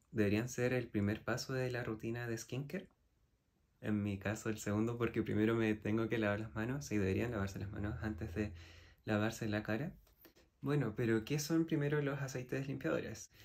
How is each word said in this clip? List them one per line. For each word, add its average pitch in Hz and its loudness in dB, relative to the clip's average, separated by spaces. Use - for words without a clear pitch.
deberían 107 4
ser 123 0
el 123 2
primer 104 2
paso 123 -2
de 131 0
la 120 -2
rutina 117 -4
de 113 -2
skincare. - -6
En 104 0
mi 101 -2
caso, 107 -4
el 110 -2
segundo, 110 0
porque 113 0
primero 104 2
me 110 4
tengo 110 0
que 117 0
lavar 104 2
las 110 -8
manos 123 -2
y 107 2
deberían 104 2
lavarse 98 -2
las 101 -6
manos 104 -4
antes 110 -4
de 107 -2
lavarse 107 0
la 104 2
cara. 113 -2
Bueno, 135 2
pero 113 4
¿qué 147 0
son 165 2
primero 147 2
los 139 -2
aceites 135 -4
limpiadores? 131 -4